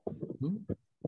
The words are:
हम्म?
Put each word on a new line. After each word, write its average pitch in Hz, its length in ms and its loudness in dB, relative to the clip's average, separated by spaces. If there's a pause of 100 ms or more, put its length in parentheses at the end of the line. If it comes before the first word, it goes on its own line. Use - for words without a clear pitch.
हम्म? - 640 0 (340)